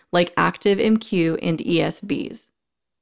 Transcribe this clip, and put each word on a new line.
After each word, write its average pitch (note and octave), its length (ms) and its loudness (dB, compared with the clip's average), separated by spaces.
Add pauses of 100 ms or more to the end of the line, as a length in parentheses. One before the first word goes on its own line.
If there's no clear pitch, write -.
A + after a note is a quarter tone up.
(120)
like F3 240 2
Active F#3+ 420 2
M A3 200 4
Q E3 420 0
and E3 260 -2
E E3 140 2
S - 220 -4
Bs. - 460 -8 (540)